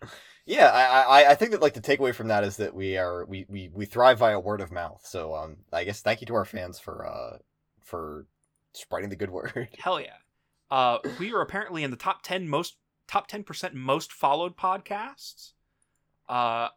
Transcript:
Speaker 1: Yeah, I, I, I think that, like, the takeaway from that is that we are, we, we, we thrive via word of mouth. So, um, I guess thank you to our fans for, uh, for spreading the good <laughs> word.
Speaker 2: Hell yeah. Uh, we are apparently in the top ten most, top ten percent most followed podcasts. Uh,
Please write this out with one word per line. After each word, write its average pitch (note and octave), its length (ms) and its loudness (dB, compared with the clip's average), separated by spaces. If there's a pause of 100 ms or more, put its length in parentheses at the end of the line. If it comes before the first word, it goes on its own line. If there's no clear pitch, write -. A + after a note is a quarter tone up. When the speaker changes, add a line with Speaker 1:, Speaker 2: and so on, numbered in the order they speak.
(460)
Speaker 1:
Yeah, F#3+ 220 8
I, B2+ 560 8
I, C#3+ 80 10
I C#3+ 40 8
think A3 160 0
that, G#3 100 0
like, D3 140 4
the A2+ 60 -12
takeaway C3 320 2
from A2+ 160 -6
that G#2 140 2
is G2 140 -4
that G2+ 160 -4
we F#2+ 240 -4
are, F2+ 280 -4
we, F#2+ 220 -12
we, F#2+ 240 -12
we G2+ 140 -8
thrive B2 340 6
via G#2+ 200 4
word G2+ 220 -4
of F#2 100 -12
mouth. E2+ 340 -10
So, D#2+ 300 -8
um, D#2 220 -12 (140)
I E2+ 120 -4
guess G2+ 180 -8
thank A2+ 200 -2
you A2+ 60 -14
to A2+ 80 -4
our G2+ 100 -2
fans F2+ 340 -12
for, - 260 -14
uh, - 320 -12 (460)
for D#2 420 -12 (480)
spreading F#2 360 -8
the G2 60 -10
good F#2+ 140 -6
<laughs> - 20 -14
word. G#2+ 460 -8
Speaker 2:
Hell F3+ 220 -2
yeah. - 180 -14 (540)
Uh, B2 280 2 (200)
we G#3+ 140 -8
are G3+ 80 0
apparently F#3 420 -6
in C3+ 80 -4
the A#2+ 60 -10
top - 260 -6
ten F3+ 240 -6
most, D#3 300 -4 (300)
top - 200 -4
ten G#3 160 -12
percent - 300 -12
most C3 380 -4
followed D#3+ 440 -2
podcasts. G3+ 960 -8 (760)
Uh, A#2+ 500 -2